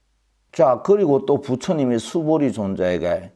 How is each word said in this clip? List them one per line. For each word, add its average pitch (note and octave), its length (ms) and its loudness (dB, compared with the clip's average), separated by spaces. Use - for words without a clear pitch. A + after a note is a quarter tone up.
자, C3+ 320 2
그리고 F3 420 2
또 C#3+ 160 0
부처님이 B2+ 580 -2
수보리 D3+ 520 0
존자에게 F2+ 840 -4